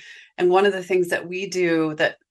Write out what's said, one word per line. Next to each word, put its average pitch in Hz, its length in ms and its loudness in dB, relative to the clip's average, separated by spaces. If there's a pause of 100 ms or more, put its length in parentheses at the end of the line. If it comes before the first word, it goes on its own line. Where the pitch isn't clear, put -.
(360)
And 180 140 2
one 196 160 4
of 196 60 2
the 185 100 -6
things 180 280 0
that 170 180 -4
we 185 200 -8
do 165 460 0
that 156 220 -2 (140)